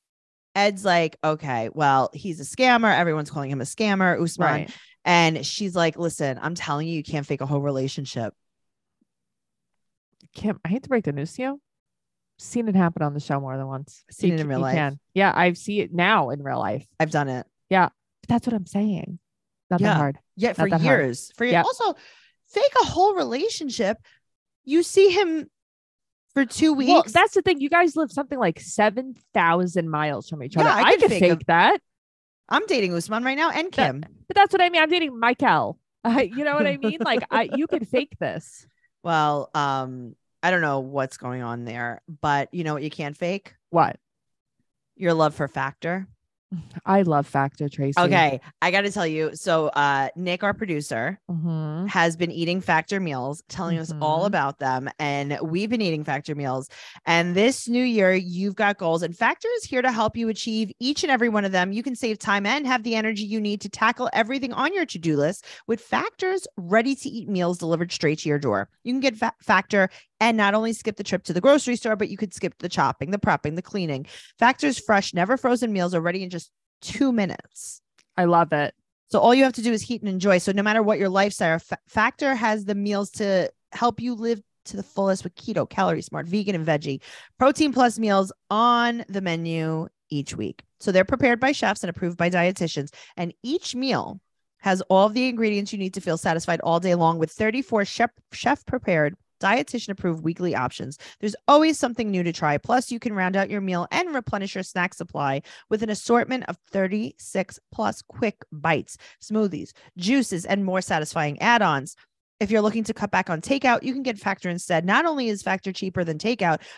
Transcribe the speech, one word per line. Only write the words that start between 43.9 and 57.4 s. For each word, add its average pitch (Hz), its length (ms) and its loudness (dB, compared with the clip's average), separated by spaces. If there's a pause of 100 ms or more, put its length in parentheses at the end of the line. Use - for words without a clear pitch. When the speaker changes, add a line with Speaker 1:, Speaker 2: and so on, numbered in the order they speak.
Speaker 1:
Your 170 200 0
love 156 180 4
for 147 140 -4
Factor. 165 600 -6 (800)
Speaker 2:
I 196 160 4
love 151 260 2
Factor, 139 400 -2
Tracy. 143 320 -2
Speaker 1:
Okay. 165 400 4 (220)
I 175 100 2
gotta 202 200 2
tell 185 160 -2
you. 156 280 -2
So, 160 340 2
uh, 139 460 2
Nick, 180 280 -4
our 202 100 0
producer, 151 640 -4 (100)
Speaker 2:
Mm-hmm. 165 580 -4
Speaker 1:
has 170 280 2
been 170 160 -2
eating 170 300 -2
Factor 175 400 0
meals, 143 480 -6
telling 170 280 -4
us 160 220 -6
all 156 200 0
Speaker 2:
Mm-hmm. 190 80 2
Speaker 1:
about 147 320 -2
them. 131 380 -2
And 143 440 -2
we've 175 280 -2
been 233 120 0
eating 160 240 -2
Factor 147 280 -4
meals. 135 360 -4 (360)
And 170 300 4
this 233 320 2